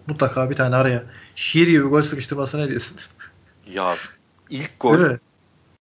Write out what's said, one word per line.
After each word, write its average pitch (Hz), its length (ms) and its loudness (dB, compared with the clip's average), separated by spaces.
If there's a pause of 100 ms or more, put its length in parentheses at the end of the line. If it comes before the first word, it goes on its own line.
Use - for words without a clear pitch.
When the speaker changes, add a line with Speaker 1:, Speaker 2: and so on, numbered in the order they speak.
Speaker 1:
mutlaka 131 440 -2
bir 135 60 -6
tane 127 200 0
araya 123 280 0 (320)
şiir 165 300 2
gibi 160 160 6
gol 143 200 2
sıkıştırmasına 139 580 -6
ne 147 100 -2
diyorsun? - 260 -8 (680)
Speaker 2:
Ya 92 300 -4 (540)
ilk - 300 -12
gol. 156 180 4
Speaker 1:
Değil 165 120 4
mi? 120 80 -6 (800)